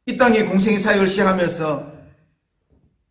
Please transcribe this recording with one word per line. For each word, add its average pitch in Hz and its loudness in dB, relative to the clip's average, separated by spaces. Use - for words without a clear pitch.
이 247 -6
땅의 226 2
공생의 196 0
사역을 196 2
시작하면서 175 -2